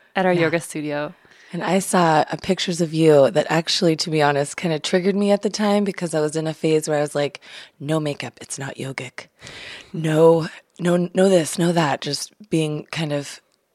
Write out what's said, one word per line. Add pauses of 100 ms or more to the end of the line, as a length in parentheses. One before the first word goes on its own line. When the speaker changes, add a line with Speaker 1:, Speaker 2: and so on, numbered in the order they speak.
(140)
Speaker 1:
at
our
Speaker 2:
Yeah.
Speaker 1:
yoga
studio. (400)
Speaker 2:
And
I
saw,
uh,
pictures
of
you
that
actually,
to
be
honest,
kinda
triggered
me
at
the
time
because
I
was
in
a
phase
where
I
was
like, (380)
"No
makeup,
it's
not
yogic. (640)
No, (320)
no,
no
this,
no
that,"
just (160)
being
kind
of (320)